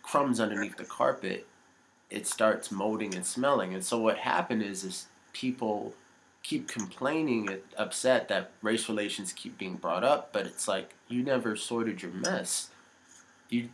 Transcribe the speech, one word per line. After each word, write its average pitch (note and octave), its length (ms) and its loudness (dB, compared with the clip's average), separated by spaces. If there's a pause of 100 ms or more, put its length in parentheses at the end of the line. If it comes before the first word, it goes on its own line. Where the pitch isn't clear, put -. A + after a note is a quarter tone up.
crumbs C3+ 360 2
underneath G2+ 380 0
the - 60 -10
carpet, - 640 0 (640)
it G2 160 -4
starts - 440 2
molding G#2 440 -2
and F#2 100 -6
smelling. B2 480 2
And F#2+ 100 -4
so A#2+ 140 0
what A2 220 4
happened - 420 0
is, G2 220 -4
is F#2 240 -8 (240)
people A2 600 -2 (500)
keep C#3 240 -4
complaining A#2+ 840 0
and G2 120 -6 (160)
upset A#2 500 4
that F#2+ 240 0 (100)
race A2 280 2
relations G#2 420 -2
keep - 260 -12
being F#2 180 -6
brought F2+ 280 0
up, C#3+ 300 4
but G2+ 120 0
it's - 220 -6
like, F#2+ 260 0 (140)
you B2 160 0
never A#2+ 320 2
sorted A#2 460 -2
your F2 100 -8
mess. A2+ 580 -2 (800)
You A#2+ 240 0